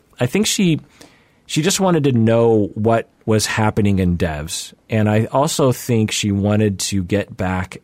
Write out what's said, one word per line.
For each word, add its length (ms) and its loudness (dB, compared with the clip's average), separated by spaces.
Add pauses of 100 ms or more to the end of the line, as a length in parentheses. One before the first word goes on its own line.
(220)
I 40 2
think 220 -2
she, 320 0 (680)
she 140 -2
just 180 -2
wanted 260 2
to 80 2
know 640 4
what 340 0 (160)
was 200 2
happening 540 0
in 180 2
devs. 560 -6 (160)
And 200 0
I 160 2
also 460 0
think 400 -2
she 200 -2
wanted 480 0
to 240 -4
get 320 -4
back 480 -6